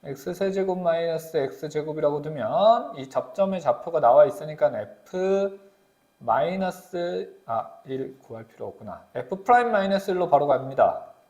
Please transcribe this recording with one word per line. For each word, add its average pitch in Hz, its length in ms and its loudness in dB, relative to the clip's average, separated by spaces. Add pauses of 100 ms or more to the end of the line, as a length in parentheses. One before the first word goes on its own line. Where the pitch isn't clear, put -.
X 151 280 -10
세제곱 190 460 -2
마이너스 165 580 -2
X 143 320 -2
제곱이라고 151 540 -2
두면 156 720 2
이 131 140 -12
접점의 190 500 -2
좌표가 156 400 0
나와 139 240 8
있으니까 151 500 0
F 190 880 -2 (580)
마이너스, 180 1300 -2
아, 113 260 -6 (140)
일 131 360 -8
구할 113 260 -16
필요 - 220 -12
없구나. 98 360 -16 (100)
F 190 300 -8
프라임 240 260 4
마이너스 196 420 0
일로 180 180 0
바로 147 160 4
갑니다. 135 640 0 (200)